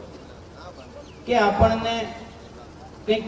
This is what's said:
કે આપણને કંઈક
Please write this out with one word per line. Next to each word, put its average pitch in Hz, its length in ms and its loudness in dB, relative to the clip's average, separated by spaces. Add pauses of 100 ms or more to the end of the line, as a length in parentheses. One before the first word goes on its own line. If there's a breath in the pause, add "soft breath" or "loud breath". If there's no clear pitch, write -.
(1200)
કે 240 160 2
આપણને 226 580 6 (1040)
કંઈક 220 260 2